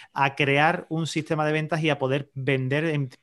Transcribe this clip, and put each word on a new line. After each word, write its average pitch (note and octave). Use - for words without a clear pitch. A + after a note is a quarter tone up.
a C#3
crear D3+
un D#3+
sistema D3+
de D3+
ventas D#3
y D3+
a C#3
poder C3+
vender C3+
en D3